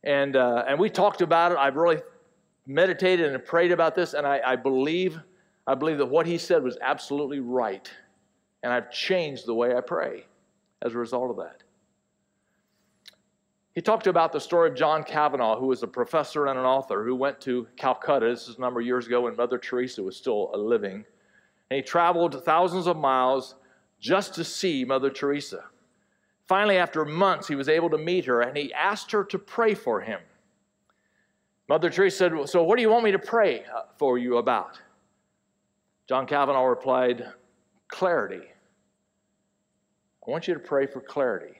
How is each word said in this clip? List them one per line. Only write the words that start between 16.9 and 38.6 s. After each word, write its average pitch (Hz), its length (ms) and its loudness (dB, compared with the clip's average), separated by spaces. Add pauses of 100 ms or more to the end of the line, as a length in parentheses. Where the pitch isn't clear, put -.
who 127 120 -2
went 135 260 -4
to 123 340 -4
Calcutta. 127 520 0
This 120 200 -4
is 113 100 -18
a 127 40 -10
number 123 200 -4
of 117 40 -4
years 123 220 -2
ago 120 140 2
when 117 140 -4
Mother 120 220 -2
Teresa 123 460 -6
was 95 120 -8
still 104 380 -2
a 95 40 -4
living. 104 460 -2 (680)
And 135 60 -2
he 131 40 -2
traveled 170 640 0
thousands 170 400 2
of 170 120 0
miles 131 580 0 (440)
just 180 360 -2
to 165 80 -6
see 151 420 -2
Mother 135 240 0
Teresa. 139 560 -6 (800)
Finally, 196 320 2
after 165 260 0
months, 160 440 0
he 147 80 -4
was 135 120 -2
able 165 220 4
to 151 80 0
meet 170 280 -2
her, 120 160 2
and 127 140 -2
he 143 180 -6
asked 190 380 -2
her 208 120 0
to 196 160 -6
pray 220 340 0
for 110 280 -2
him. 107 180 -8 (1500)
Mother 160 200 2
Teresa 190 280 2
said, 160 320 0
"So 170 140 4
what 190 120 4
do 247 60 0
you 220 80 4
want 233 140 4
me 214 80 4
to 190 80 2
pray, 185 460 0
uh, 113 180 -10 (140)
for 127 200 2
you 123 200 0
about?" 117 440 -2 (1300)
John 131 200 -2
Kavanaugh 139 380 2
replied, 127 600 2 (640)
"Clarity. 101 580 -2 (1800)